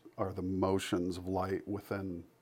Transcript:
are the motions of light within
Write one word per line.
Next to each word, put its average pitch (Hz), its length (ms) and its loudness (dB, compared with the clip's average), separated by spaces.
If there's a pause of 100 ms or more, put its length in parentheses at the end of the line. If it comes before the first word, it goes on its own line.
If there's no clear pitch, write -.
(180)
are 95 140 0
the 92 100 -4
motions 95 760 2
of 87 80 -8
light 95 420 0
within 95 560 -4 (180)